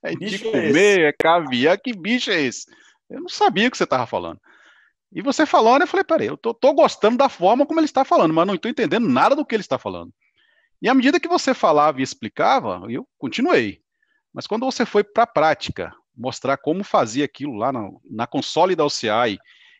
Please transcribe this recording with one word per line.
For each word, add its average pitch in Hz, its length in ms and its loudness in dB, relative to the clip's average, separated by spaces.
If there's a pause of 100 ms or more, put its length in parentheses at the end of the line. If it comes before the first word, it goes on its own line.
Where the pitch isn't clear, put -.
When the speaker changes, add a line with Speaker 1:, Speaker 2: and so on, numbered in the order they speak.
Speaker 1:
É 175 100 -8
de 170 60 -6
Speaker 2:
Bicho 208 300 -8
é - 40 -4
Speaker 1:
comer, 175 180 0
Speaker 2:
esse? 190 320 4
Speaker 1:
é 147 100 2
caviar, 160 640 2
que 247 140 -8
bicho 220 380 -4
é 180 100 0
esse? 127 240 -4 (460)
Eu - 100 -14
não 349 80 -12
sabia 226 400 0
o - 20 -2
que - 60 -8
você 180 100 -2
tava 127 200 -2
falando. 87 340 -8 (720)
E 170 80 -10
você 277 240 -2
falando, 247 380 4
eu 359 60 0
falei, 381 160 -2
"Peraí, 302 240 -2
eu 151 80 -8
tô, 233 180 -6
tô 277 180 4
gostando 247 460 2
da 277 100 4
forma 233 380 2
como 320 140 0
ele 311 60 2
está - 180 0
falando, 214 280 2
mas 165 140 2
não 196 100 -2
tô - 120 -8
entendendo 214 400 -2
nada 262 260 4
do 294 100 0
que 233 120 -2
ele 214 60 -6
está - 140 -4
falando." 90 380 -10 (640)
E 180 80 -2
à 262 60 4
medida 269 240 4
que - 80 -4
você 330 260 0
falava 151 460 2
e 131 60 -2
explicava, 113 840 -2
eu 143 180 -8 (120)
continuei. 151 640 -2 (500)
Mas - 140 -12
quando 226 180 -4
você 254 220 -2
foi 208 160 0
pra 226 240 0
prática, 151 640 -2 (240)
mostrar 127 400 -4
como 180 280 -4
fazia 135 400 0
aquilo 135 320 -8
lá 120 160 -2
na, 113 180 -8 (180)
na 113 200 -8
console 170 480 0
da 156 80 2
O 147 40 0
C - 200 -4
I, 107 300 0 (420)